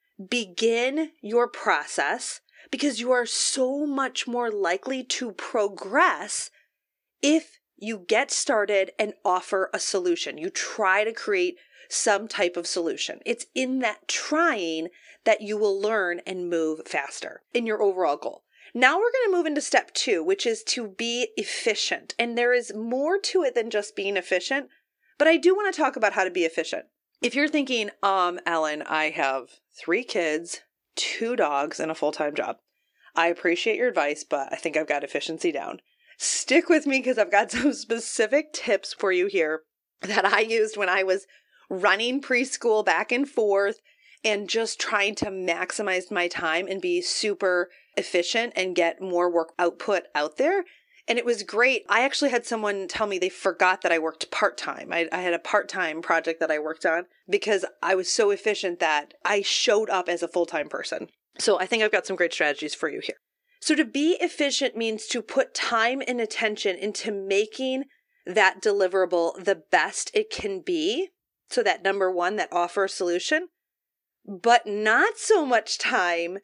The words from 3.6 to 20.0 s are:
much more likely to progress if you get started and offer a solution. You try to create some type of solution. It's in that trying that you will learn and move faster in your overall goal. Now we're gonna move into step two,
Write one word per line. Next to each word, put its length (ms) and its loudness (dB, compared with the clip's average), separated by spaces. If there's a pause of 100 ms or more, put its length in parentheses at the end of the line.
much 420 -2
more 240 -2
likely 520 -2
to 280 -4
progress 1200 0 (720)
if 380 2 (180)
you 200 -8 (100)
get 240 2
started 680 2
and 140 -2 (120)
offer 480 0
a 60 -2
solution. 580 -2
You 120 -8
try 540 0
to 80 0
create 440 0 (340)
some 380 0
type 280 -2
of 120 -6
solution. 580 -4
It's 300 -4
in 240 -2
that 280 -4
trying 800 0 (360)
that 160 4
you 160 -4
will 240 2
learn 440 0
and 240 -6
move 380 -2
faster 540 -8 (120)
in 120 0
your 160 0
overall 340 2
goal. 280 -10 (300)
Now 240 4
we're 140 2
gonna 260 2
move 100 0
into 120 0
step 340 0
two, 300 0